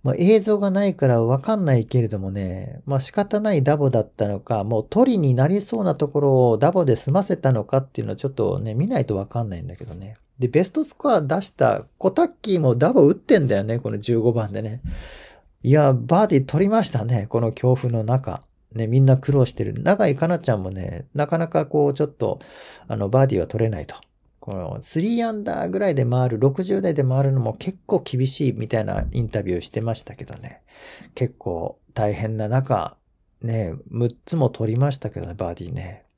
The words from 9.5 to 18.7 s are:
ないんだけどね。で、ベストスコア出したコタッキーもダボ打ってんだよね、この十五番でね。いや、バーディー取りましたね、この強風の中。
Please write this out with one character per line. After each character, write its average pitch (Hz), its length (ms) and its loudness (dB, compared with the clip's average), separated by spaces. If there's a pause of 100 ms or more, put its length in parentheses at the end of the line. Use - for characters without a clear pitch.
な 85 80 -8
い 85 40 -10
ん 87 40 -10
だ 87 100 -12
け - 80 -16
ど 85 100 -14
ね。 98 200 -16 (240)
で、 123 100 0
ベ 151 160 4
ス 185 60 -6
ト 302 140 -2
ス - 100 -12
コ 277 180 0
ア 185 80 4
出 156 220 -2
し - 80 -10
た 110 340 2 (140)
コ 185 120 2
タ 311 120 2
ッ 349 80 0 (100)
キ 196 160 0
ー 165 40 0
も 127 160 2
ダ 156 180 2
ボ 196 80 8
打 143 100 8
っ - 20 2
て - 240 4
ん 139 80 2
だ 104 120 2
よ 98 60 -2
ね、 113 140 -2
こ - 120 -6
の 107 80 -4
十 113 220 0
五 113 120 2
番 107 200 -2
で 101 100 -6
ね。 110 180 -8 (840)
い 123 80 0
や、 143 220 6
バ 131 320 2
ー - 40 2
デ 143 100 4
ィ - 20 6
ー 135 60 -4
取 165 180 0
り 196 60 2
ま 220 120 2
し - 80 -4
た 107 140 -2
ね、 113 240 0
こ 120 140 -2
の 113 100 0
強 127 220 2
風 127 160 -2
の 113 120 -2
中。 120 400 -2 (300)